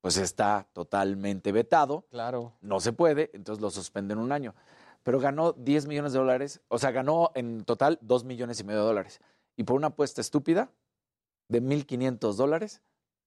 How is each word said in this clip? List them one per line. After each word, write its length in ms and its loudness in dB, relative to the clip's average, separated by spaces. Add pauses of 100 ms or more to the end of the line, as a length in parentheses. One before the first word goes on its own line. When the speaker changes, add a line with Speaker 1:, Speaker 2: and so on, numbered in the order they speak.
Speaker 1:
pues 160 0
está 560 0
totalmente 760 -2
vetado. 600 2
Speaker 2:
Claro. 500 -8
Speaker 1:
No 180 -2
se 140 -2
puede, 420 2
entonces 260 -10
lo 100 -2
suspenden 480 -6
un 120 -4
año. 240 -6 (480)
Pero 160 2
ganó 340 0
diez 340 0
millones 260 -4
de 80 2
dólares, 480 0
o 100 -2
sea, 140 2
ganó 420 2
en 300 -6
total 360 2
dos 240 2
millones 360 -8
y 40 -10
medio 160 -2
de 60 2
dólares. 340 -2 (360)
Y 80 -4
por 100 0
una 140 2
apuesta 320 -2
estúpida 500 0 (800)
de 120 2
mil 240 0
quinientos 520 -2
dólares, 440 0 (460)